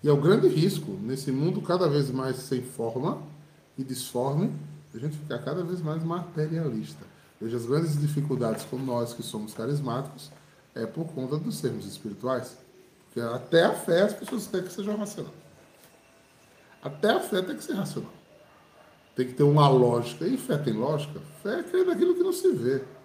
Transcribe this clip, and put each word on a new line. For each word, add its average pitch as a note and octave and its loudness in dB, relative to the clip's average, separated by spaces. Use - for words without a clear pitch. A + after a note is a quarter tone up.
E D3 4
é - 8
o C#3 8
grande F#3 6
risco, E3 2
nesse A#2+ -6
mundo D#3+ 0
cada F3+ 2
vez C#3+ 2
mais C3 -2
sem B2 -4
forma B2 -4
e C3 -6
disforme, C3 -2
a A2 -12
gente D3 -6
ficar - -8
cada E3+ -4
vez F3 -4
mais D#3+ -4
materialista. D#3+ -4
Veja A2+ -4
as A#2 -4
grandes D3 2
dificuldades A#2+ 0
com B2+ -8
nós A#2+ -2
que A2+ -10
somos G#2+ -8
carismáticos, C3 -4
é A2+ -4
por D#3+ -6
conta C3 -4
dos G#3+ -4
sermos G#2+ -4
espirituais. A#2+ -6
Porque - -8
até B2 4
a - 4
fé F3 2
as G#3+ 2
pessoas - -6
querem F#3 -2
que - -12
seja G#3 -4
racional. - -8
Até D3+ 0
a F#4 4
fé - 0
tem - -4
que - -12
ser E4 -4
racional. E3+ -4
Tem B2+ 0
que B2 -10
ter D3 4
uma D3 10
lógica. B2 4
E C4 2
fé D3+ -2
tem C3+ -2
lógica? C#3+ -2
Fé A#3 -4
é E4+ -6
crer F#4 2
naquilo F4+ 4
que F4 2
não F#4+ 2
se F#4 4
vê. C3+ 0